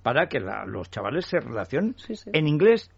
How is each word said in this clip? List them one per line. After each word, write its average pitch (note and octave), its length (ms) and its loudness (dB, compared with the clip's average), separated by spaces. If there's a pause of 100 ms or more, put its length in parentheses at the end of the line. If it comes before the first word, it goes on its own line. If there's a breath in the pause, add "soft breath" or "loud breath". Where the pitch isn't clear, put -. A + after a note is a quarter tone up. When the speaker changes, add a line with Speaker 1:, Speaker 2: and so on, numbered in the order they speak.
Speaker 1:
para C#3+ 260 2
que C#3 100 -2
la, G2+ 260 -6
los F#2+ 240 -8
chavales A2+ 360 -4
se F3 160 0
relacionen A#2+ 560 -2
Speaker 2:
Sí, - 180 -10
sí. - 180 -16
Speaker 1:
en D#3 140 2
inglés F#3 500 4